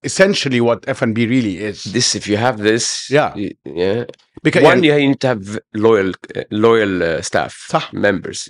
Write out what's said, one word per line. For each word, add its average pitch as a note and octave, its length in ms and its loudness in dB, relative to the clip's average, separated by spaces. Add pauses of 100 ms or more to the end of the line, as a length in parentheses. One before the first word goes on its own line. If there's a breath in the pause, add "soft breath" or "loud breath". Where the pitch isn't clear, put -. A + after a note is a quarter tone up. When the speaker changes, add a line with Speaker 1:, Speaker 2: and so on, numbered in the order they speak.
Speaker 1:
essentially C#3+ 560 0
what A#2 180 2 (100)
F C3+ 140 -6
and A2+ 120 0
B A#2 120 0
really A2 320 0
is. G#2 260 -8
Speaker 2:
This, A2+ 300 -2
if G2 120 -8
you G2+ 100 0
have A#2 220 0
this, A2 260 2 (260)
Speaker 1:
Yeah. C#3 240 2
Speaker 2:
y-, G2+ 180 -8 (120)
yeah. F#2 400 -2 (380)
Speaker 1:
Because, D#3 200 2
Speaker 2:
One, E3+ 200 6
Speaker 1:
yeah. D3 140 4
Speaker 2:
you C#3+ 120 2
need C#3 120 0
to C3+ 80 2
have G#2 300 -4 (160)
loyal, G#2+ 360 4 (260)
uh, - 140 -6
loyal, G#2+ 520 2
uh, E2 200 -2
staff E2 300 -2 (180)
Speaker 1:
صح. - 220 -4
Speaker 2:
members. G2 580 -2